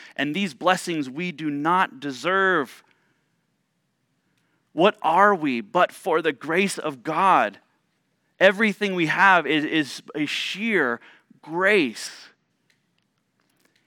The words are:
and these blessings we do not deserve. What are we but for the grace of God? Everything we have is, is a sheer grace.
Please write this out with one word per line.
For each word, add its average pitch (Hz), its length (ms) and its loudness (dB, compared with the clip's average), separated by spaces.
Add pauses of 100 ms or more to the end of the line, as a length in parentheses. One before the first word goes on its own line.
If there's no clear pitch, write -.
(160)
and 147 200 -4
these 190 180 -4
blessings 160 560 -2
we 170 220 -8
do 151 180 -8
not 151 500 -2
deserve. 156 840 -2 (1900)
What 185 280 4
are 196 320 6
we 143 280 -2
but 156 300 2
for 175 300 -2
the 160 120 0
grace 175 440 -2
of 135 260 -8
God? 156 560 0 (800)
Everything 202 560 2
we 170 100 0
have 175 400 4
is, 147 180 0
is 151 380 -4 (140)
a 151 100 -4
sheer 180 720 -4 (420)
grace. 170 880 -2 (1600)